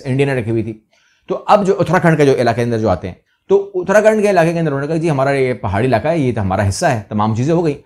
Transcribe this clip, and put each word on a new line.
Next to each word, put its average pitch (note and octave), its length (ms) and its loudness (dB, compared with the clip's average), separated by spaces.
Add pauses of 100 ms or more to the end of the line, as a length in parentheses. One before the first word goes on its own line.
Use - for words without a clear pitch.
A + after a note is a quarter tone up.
इंडिया C#3 280 0
ने B2+ 60 -2
रखी A2+ 100 -4
हुई A2+ 120 -2
थी। A2 260 -12 (400)
तो D#3 60 -6
अब G3+ 300 2
जो F#3 80 2
उत्तराखंड E3 460 2
का D3+ 60 4
जो C3+ 100 4
इलाके A#2 220 0
के A#2+ 60 -2
अंदर A#2+ 160 -2
जो A2 100 0
आते F#2 200 -2
हैं, - 160 -16 (240)
तो F#3+ 80 4
उत्तराखंड G3 640 2
के G#3 60 2
इलाके E3+ 240 2
के E3+ 60 -4
अंदर E3 120 -2
उन्होंने C#3 180 -4
कहा, E3 80 -4
"जी E3+ 120 -2
हमारा C#3 220 0
ये C3+ 220 0
पहाड़ी G#2+ 340 -2
इलाका B2 240 0
है, E3+ 100 -2
ये B2 120 0
तो A2 80 -4
हमारा F#2+ 240 0
हिस्सा G2 240 -2
है", A2+ 220 -2
तमाम G#2+ 260 -2
चीजें C3+ 160 0
हो F3 100 0
गई। D3 240 -2